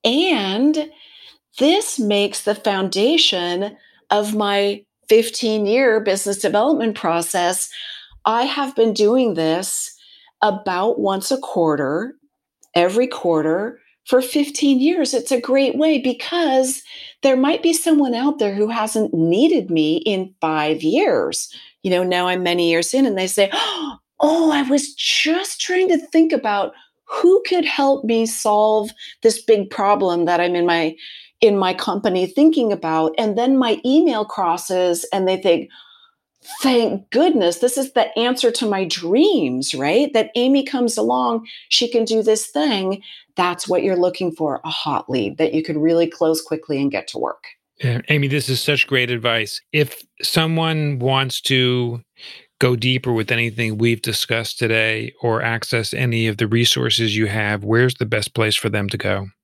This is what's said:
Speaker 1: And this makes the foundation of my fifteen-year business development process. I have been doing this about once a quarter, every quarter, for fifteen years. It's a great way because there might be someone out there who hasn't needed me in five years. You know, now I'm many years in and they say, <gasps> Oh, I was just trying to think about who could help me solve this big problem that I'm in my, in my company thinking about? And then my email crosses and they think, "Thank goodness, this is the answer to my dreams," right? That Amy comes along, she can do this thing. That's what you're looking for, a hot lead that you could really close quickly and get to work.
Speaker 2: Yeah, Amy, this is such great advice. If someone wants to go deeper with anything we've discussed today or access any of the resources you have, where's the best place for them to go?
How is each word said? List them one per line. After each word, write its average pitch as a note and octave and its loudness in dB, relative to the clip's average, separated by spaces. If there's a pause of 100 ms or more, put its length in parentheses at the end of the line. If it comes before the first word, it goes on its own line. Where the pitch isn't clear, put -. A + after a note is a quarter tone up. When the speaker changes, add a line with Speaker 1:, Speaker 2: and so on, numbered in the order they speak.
Speaker 1:
And C#4 0 (680)
this F4 2
makes G#3 0
the G#3 -2
foundation G3 0 (320)
of G#3 0
my G3+ 0 (260)
fifteen-year A3 2
business G3 -2
development A3 0
process. F3 -2 (560)
I A3+ 2
have C#4 -4
been A3 2
doing G#3+ 2
this E3 -4 (440)
about F#3+ -2
once F#3+ -2
a C4 0
quarter, D#3+ -2 (600)
every F#3 2
quarter, E3+ -2 (260)
for B3+ 4
fifteen C#4 0
years. D#4 0
It's A#3+ -2
a B3 0
great C4 0
way D4+ 2
because C4 -2 (400)
there C4 4
might C4+ 2
be E4 2
someone D4 2
out C#4 -2
there G3+ 0
who G#3 0
hasn't A3 -2
needed F#3 2
me D#3+ 2
in F#3+ -4
five D#3 -2
years. E3+ 0 (300)
You F#3+ 0
know, F3+ 2
now F3+ 0
I'm F3+ -2
many F3 0
years E3 0
in C4+ 4
and G#3 0
they F#3 -2
say, G3 2
<gasps> - -8
Oh, D#4+ 4
I C#4+ 0
was C#4 0
just - -2
trying F#4 0
to E4 4
think D#4+ 2
about G#3 -2 (340)
who F#4 4
could F4 0
help C#4 0
me A3+ 0
solve G#3+ 0 (340)
this A3+ 2
big G3+ 2
problem F#3+ 2
that E3+ 2
I'm F3 2
in F3 2
my, E3 0 (460)
in G3+ 6
my F#3 0
company F#3 -2
thinking C#4 4
about? D#3+ -2
And G#3+ 0
then B3+ 2
my A#3+ 0
email C4 2
crosses F3+ -2
and G3 0
they F#3 0
think, F3+ 0 (920)
"Thank A#3 0
goodness, G#3+ 2
this B3+ 0
is C4+ -6
the - 0
answer B3 0
to A#3+ -4
my F#3+ -2
dreams," F3 0
right? F3 0
That A3 0
Amy C4 2
comes B3 -2
along, A#3 -2 (220)
she - 0
can A#3 0
do A3+ 0
this G#3+ 0
thing. G3+ -2 (340)
That's F3 -2
what F3+ 0
you're F#3+ 0
looking F3+ 0
for, D#3 -4
a E3 -10
hot - -4
lead A#2+ -2
that D#3+ 0
you D#3 0
could D#3 -6
really E3 2
close D#3+ 0
quickly D#3 -6
and C#3 0
get - -6
to - -10
work. - -6 (400)
Speaker 2:
Yeah, B2 0
Amy, C#3+ 2
this C3+ -2
is B2+ -2
such C#3+ 0
great B2 0
advice. A2+ -4 (100)
If D3+ -2 (220)
someone D#3+ -2
wants C3 -2
to B2 0 (580)
go B2+ 2
deeper B2+ 0
with A2+ -2
anything A2+ -2
we've A#2 0
discussed A2+ -4
today A2 -2
or A2+ -2
access A#2 -4
any A#2 -2
of G#2+ -2
the A2+ -2
resources A#2 0
you A2 0
have, G#2 -4
where's A#2 2
the - -4
best G#2+ -4
place A2 0
for - -2
them G2+ -2
to G2+ -6
go? G2 -4 (160)